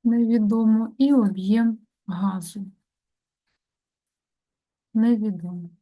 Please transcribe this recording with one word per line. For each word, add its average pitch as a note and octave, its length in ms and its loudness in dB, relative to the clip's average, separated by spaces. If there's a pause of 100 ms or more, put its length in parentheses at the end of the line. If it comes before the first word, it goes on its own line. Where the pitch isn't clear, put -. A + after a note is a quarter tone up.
невідомо, A3+ 920 2
і C#4 160 4
об'єм A3 640 0 (300)
газу. F#3+ 580 -6 (2250)
Невідомо. G3 760 -2 (120)